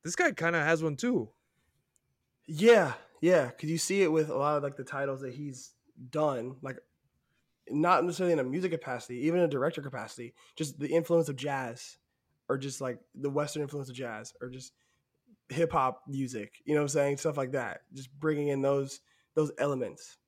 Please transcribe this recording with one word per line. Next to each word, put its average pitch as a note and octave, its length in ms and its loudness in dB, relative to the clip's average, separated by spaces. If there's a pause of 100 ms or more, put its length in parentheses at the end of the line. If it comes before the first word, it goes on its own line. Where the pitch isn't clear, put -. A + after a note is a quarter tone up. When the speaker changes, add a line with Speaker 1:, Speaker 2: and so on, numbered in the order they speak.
Speaker 1:
this E3 120 -8
guy E4+ 180 2
kinda E3+ 280 2
has D#3+ 220 4
one D3+ 140 0
too. G#3+ 320 0 (1160)
Speaker 2:
Yeah, E3 460 8 (280)
yeah. D3+ 300 6
'Cause - 180 -6
you E3 80 0
see G3 240 2
it E3 100 6
with D#3 180 2
a C#3+ 60 -2
lot D3 220 2
of, C#3+ 60 0
like, C#3 120 -6
the C3+ 80 -10
titles C3+ 380 -4
that C3 120 -10
he's C3+ 400 -12 (360)
done, C3+ 520 -2
like, C3 180 -10 (920)
not E3 340 4
necessarily F3 300 0
in D#3 60 2
a C3 40 2
music E3 280 -2
capacity, B2 560 -6
even E3+ 120 2
in F3 60 6
a D#3 40 2
director C#3+ 320 -2
capacity, A#2+ 520 -12 (240)
just D3 220 -6
the C#3+ 100 -4
influence E3 400 2
of C3+ 80 -6
jazz, C3 600 -8 (520)
or C3+ 80 2
just, C3+ 240 -8
like, B2+ 180 -4 (160)
the C#3 140 -4
Western D3 320 -2
influence C#3 280 -6
of B2 60 -14
jazz, A2+ 460 -10
or B2+ 80 -10
just C3 240 -16 (760)
hip E3 240 0
hop C3 380 0
music, B2 560 -8
you D3 80 0
know D3 80 4
what D3 40 0
I'm C#3 40 -4
saying? C#3+ 280 2
Stuff D3 200 -2
like C3 140 -2
that. B2 300 -4 (120)
Just C3 260 -14
bringing D3 300 0
in C#3 120 0
those, C#3 380 0 (360)
those D3+ 220 2
elements. C3+ 600 -2 (100)